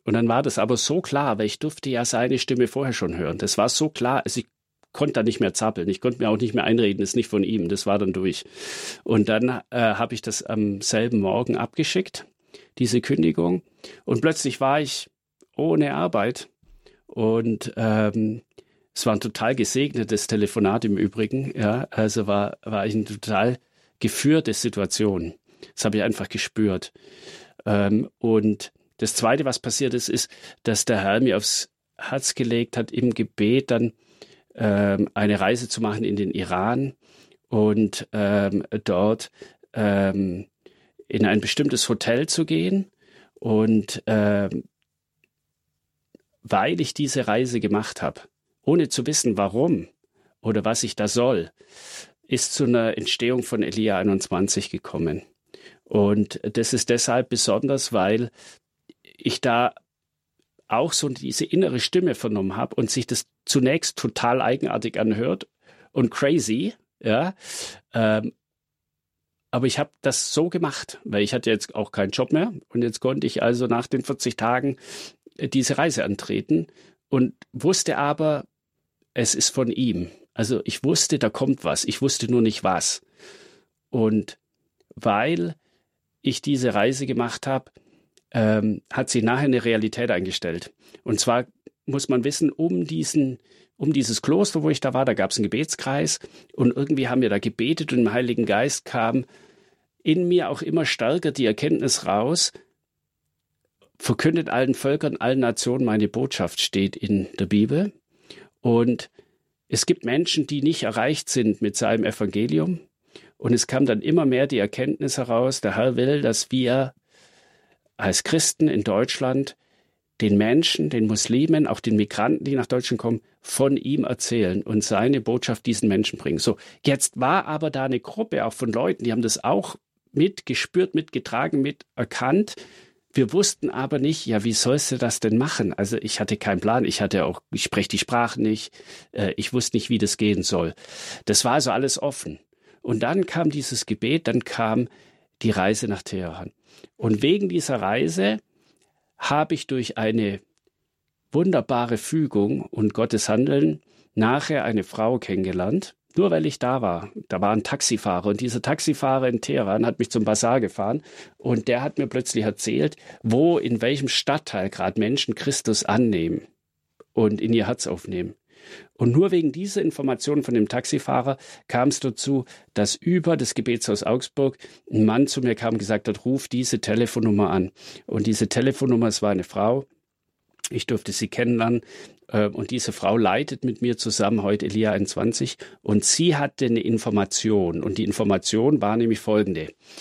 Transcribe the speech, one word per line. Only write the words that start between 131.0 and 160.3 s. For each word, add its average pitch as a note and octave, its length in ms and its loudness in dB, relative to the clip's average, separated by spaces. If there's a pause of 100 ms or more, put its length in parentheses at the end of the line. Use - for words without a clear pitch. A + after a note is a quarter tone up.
miterkannt. C#3 920 -2 (560)
Wir B2+ 220 2
wussten F#3 360 0
aber C3 300 -4
nicht, D#3 260 -2
ja, G#2+ 200 0
wie A#2 80 0
sollst C3+ 400 0
du B2+ 40 -2
das A#2 220 -2
denn A2 180 2
machen? B2 360 0
Also G2+ 240 -2
ich - 240 -4
hatte G#2 160 -2
keinen F#2+ 240 -2
Plan, A2+ 240 2
ich - 160 -2
hatte G2 240 2
auch, F2 160 -4 (120)
ich - 100 -4
spreche - 260 -2
die G2 80 -2
Sprache A#2+ 440 0
nicht, A2 320 -2 (380)
äh, G2+ 240 -2
ich - 160 -6
wusste B2 240 -2
nicht, G#2+ 140 -2
wie A#2 80 2
das G#2 180 0
gehen G#2 280 2
soll. F2 300 0 (520)
Das - 180 2
war B2 100 2
also C3+ 180 2
alles C3 300 0
offen. C3 380 -8 (420)
Und A2 220 -2
dann F3 220 0
kam E3 240 -2
dieses C#3 360 -4
Gebet, B2 420 -2
dann A#2+ 160 2
kam A#2 440 -2 (540)
die A2+ 100 2
Reise G2+ 360 2
nach G#2 160 -4
Teheran. F2+ 480 -8 (460)
Und G#2+ 240 0
wegen F#3+ 280 2
dieser D3 320 -2
Reise E3 560 0 (800)
habe D3+ 380 0
ich - 100 -6
durch B2+ 320 -4
eine A2 420 0 (920)
wunderbare B2+ 640 2
Fügung A#2 640 0
und - 320 -2
Gottes A2+ 340 0
Handeln C#3+ 540 2 (320)
nachher C3 520 2
eine G#2+ 180 0
Frau A#2 360 -2
kennengelernt, F#2+ 760 -2 (220)
nur F#3 140 4
weil D#3+ 140 2
ich C#3+ 140 -4
da B2+ 220 0
war. F#2 300 -2 (160)
Da F#2 140 -4
war G2+ 120 4
ein A2 100 0
Taxifahrer G#2 640 -2
und G#2 120 0
dieser A#2+ 220 -4
Taxifahrer C3 680 0
in A#2 120 -2
Teheran A2+ 440 0
hat A#2 140 -2
mich A#2 120 -2
zum A2 140 0
Basar A#2 360 2